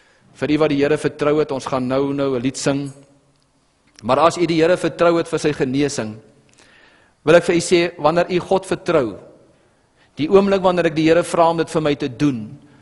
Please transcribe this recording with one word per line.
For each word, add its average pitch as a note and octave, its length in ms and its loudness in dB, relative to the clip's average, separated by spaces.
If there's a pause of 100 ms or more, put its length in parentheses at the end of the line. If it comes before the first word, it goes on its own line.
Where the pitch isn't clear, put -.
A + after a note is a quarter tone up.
(340)
Vir C3+ 180 -4
u D3+ 60 2
wat D3+ 120 2
die C#3 120 0
Here D3 160 2
vertrou D3 420 -2
het, D3 120 -2
ons C3 140 -6
gaan B2+ 220 -4
nou, C#3 260 -2
nou C#3 220 -2
'n A#2+ 60 -4
lied C3+ 160 -4
sing. C#3 340 -4 (1120)
Maar B2+ 160 0
as E3 180 2
u F3 80 0
die D#3+ 160 0
Here E3+ 160 4
vertrou E3+ 400 0
het E3 100 -2
vir D#3 120 -6
sy D#3 140 -2
genesing, C3+ 600 -4 (1080)
wil D3+ 120 6
ek E3+ 80 6
vir F3+ 120 0
u E3+ 40 0
sê, E3+ 380 2
wanneer E3 340 2
u F3+ 80 0
God F#3+ 260 -2
vertrou, C#3 520 -2 (1000)
die D3+ 140 -4
oomblik G3 320 4
wanneer F3 240 2
ek D#3 100 -2
die D#3 140 2
Here E3 140 4
vra E3+ 260 2
om E3 80 0
dit D#3+ 120 -2
vir E3+ 120 -2
my D3 140 0
te C#3+ 120 -6
doen, B2 500 -4 (240)